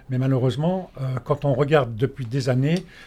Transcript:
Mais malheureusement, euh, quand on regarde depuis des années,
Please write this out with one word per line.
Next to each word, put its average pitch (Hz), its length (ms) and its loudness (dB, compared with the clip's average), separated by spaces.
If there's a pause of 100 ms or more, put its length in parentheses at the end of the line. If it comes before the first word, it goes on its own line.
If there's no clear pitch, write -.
Mais 127 80 -2
malheureusement, 135 720 0 (100)
euh, 131 240 -4
quand - 220 -2
on 143 80 2
regarde 139 420 2
depuis 127 300 -4
des 123 240 -2
années, 139 340 2 (220)